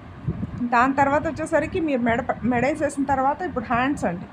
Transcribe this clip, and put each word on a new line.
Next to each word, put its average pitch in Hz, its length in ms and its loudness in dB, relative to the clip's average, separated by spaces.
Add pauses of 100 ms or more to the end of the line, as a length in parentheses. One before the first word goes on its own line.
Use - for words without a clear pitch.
(600)
దాని 240 320 4
తర్వాత 285 340 2
వచ్చేసరికి 311 520 0
మీరు 294 220 0
మెడ 233 200 2
ప-, 247 220 -4
మెడ 240 220 2
వేసేసిన 285 380 0
తర్వాత 277 380 2
ఇప్పుడు 254 240 -4
హ్యాండ్స్ 254 400 0
అండి. 180 260 -2